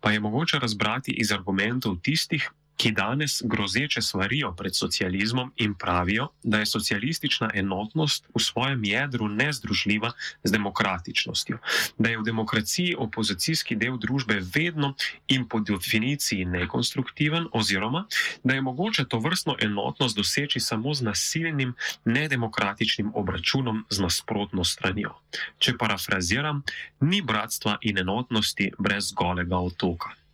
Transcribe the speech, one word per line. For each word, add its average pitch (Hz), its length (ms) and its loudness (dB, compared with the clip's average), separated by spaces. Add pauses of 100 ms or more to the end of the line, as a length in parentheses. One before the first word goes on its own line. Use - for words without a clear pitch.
pa 107 120 2
je 107 80 2
mogoče 131 400 0
razbrati 107 560 -2
iz 107 160 0
argumentov 101 720 0
tistih, 156 460 0 (280)
ki 113 160 2
danes 127 480 0
grozeče 107 560 0
svarijo 107 560 0
pred 95 160 -4
socializmom 107 800 0 (160)
in 104 100 2
pravijo, 90 540 0 (180)
da 107 140 2
je 104 100 0
socialistična 113 800 0 (100)
enotnost 107 720 0
v - 80 -2
svojem 127 480 0
jedru 113 420 0
nezdružljiva 107 840 0 (340)
z 101 80 4
demokratičnostjo, 101 1040 0 (400)
da 117 140 4
je 113 80 -2
v - 80 -2
demokraciji 113 680 0
opozicijski 110 800 0
del 117 240 0
družbe 113 400 0 (160)
vedno 151 380 2 (340)
in 131 240 2
po 113 80 0
definiciji 107 880 0
nekonstruktiven 127 1040 0
oziroma 110 540 0 (400)
da 127 100 4
je 135 80 0
mogoče 135 480 0
tovrstno 131 480 0
enotnost 107 580 0
doseči 131 460 0
samo 123 320 0
z 123 160 0
nasilnim, 139 640 0 (300)
nedemokratičnim 113 1040 2
obračunom 107 800 0
z 98 160 0
nasprotno 101 560 0
stranjo. - 540 -2 (420)
Če 127 160 4
parafraziram, 110 880 0 (380)
ni 175 260 4
bratstva 107 560 -2
in 101 160 0
enotnosti 104 800 0
brez 101 400 0
golega 90 400 0
otoka. 90 560 -2 (200)